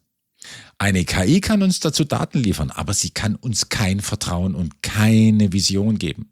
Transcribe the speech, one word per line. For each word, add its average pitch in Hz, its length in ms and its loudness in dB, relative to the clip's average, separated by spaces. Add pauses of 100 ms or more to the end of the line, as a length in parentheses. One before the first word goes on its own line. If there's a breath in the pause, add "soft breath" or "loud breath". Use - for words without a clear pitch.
(800 loud breath)
Eine 95 260 0
K 92 200 -2
I 160 160 4
kann 208 220 0
uns 190 180 2
dazu 156 240 0
Daten - 340 -4
liefern, 87 320 0
aber 80 220 -6
sie 87 180 -2
kann 104 240 -2
uns - 360 -6
kein 98 300 -2
Vertrauen 92 540 -4
und 85 280 -6
keine 107 720 4
Vision 98 460 0
geben. 90 340 -8